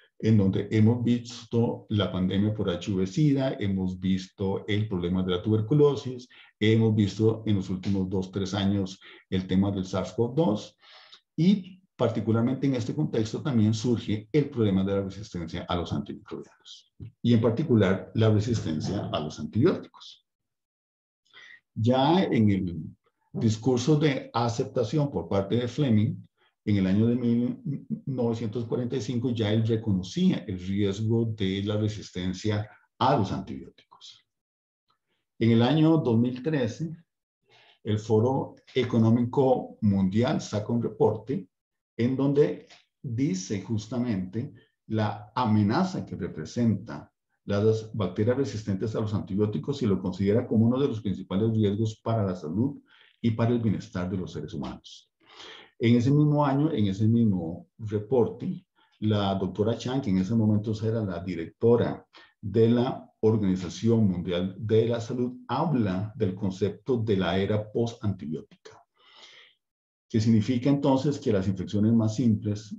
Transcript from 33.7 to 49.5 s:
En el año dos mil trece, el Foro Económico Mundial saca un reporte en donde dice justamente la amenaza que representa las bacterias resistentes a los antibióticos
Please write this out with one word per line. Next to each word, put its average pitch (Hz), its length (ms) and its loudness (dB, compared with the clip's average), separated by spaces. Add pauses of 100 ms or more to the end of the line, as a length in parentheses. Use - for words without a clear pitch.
En 113 100 4
el 117 140 6
año 156 340 4
dos 123 200 2
mil 123 260 0
trece, 156 520 -2 (880)
el 104 140 0
Foro 117 580 0 (200)
Económico 120 1080 2
Mundial 107 600 2
saca - 300 -6
un 117 120 0
reporte 117 640 -2 (480)
en 127 180 0
donde 139 520 0 (340)
dice 120 640 -4
justamente 117 920 -4 (320)
la 107 480 -4
amenaza 117 720 2
que - 100 -12
representa 87 920 -4 (360)
las 107 480 0
bacterias 107 440 0
resistentes 107 580 -4
a 123 60 -2
los 101 120 -4
antibióticos 104 680 -2